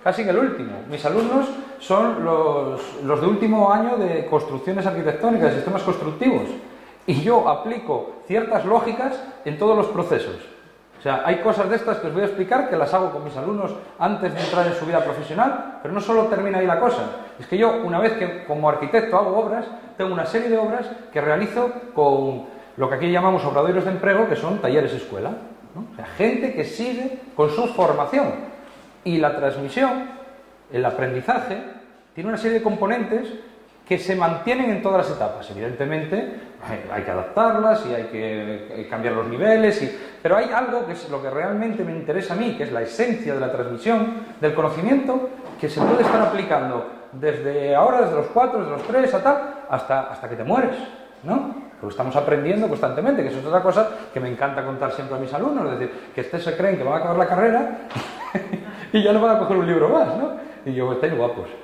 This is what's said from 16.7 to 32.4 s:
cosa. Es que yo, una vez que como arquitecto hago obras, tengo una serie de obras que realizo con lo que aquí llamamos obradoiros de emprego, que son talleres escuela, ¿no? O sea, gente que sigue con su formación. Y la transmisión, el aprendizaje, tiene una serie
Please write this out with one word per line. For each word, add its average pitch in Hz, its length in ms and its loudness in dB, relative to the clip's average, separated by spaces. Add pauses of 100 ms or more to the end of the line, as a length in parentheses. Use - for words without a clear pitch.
cosa. 240 220 2 (380)
Es - 80 -14
que 185 100 -2
yo, 226 260 4
una 170 140 0
vez 220 160 2
que 180 320 -4
como 151 240 2
arquitecto 180 480 2
hago 196 180 4
obras, 220 300 0 (320)
tengo 190 160 -2
una 165 140 -2
serie 226 220 0
de 226 100 4
obras 220 280 0 (240)
que 151 80 0
realizo 208 520 2 (240)
con 135 500 4 (320)
lo 131 100 0
que 135 80 0
aquí 170 160 0
llamamos 180 320 4
obradoiros 180 420 2
de 190 40 0
emprego, 196 400 2
que 151 60 2
son 185 240 -2
talleres 135 340 2
escuela, 104 380 -6 (420)
¿no? 202 180 -12
O - 40 -18
sea, - 100 -12
gente 233 480 0
que - 120 -2
sigue 254 540 -6 (160)
con 151 140 4
su 233 200 0
formación. 151 580 2 (760)
Y 170 140 0
la 147 180 2
transmisión, 147 680 0 (680)
el 127 140 0
aprendizaje, 135 800 -2 (500)
tiene 175 160 -6
una 220 80 -2
serie 226 220 2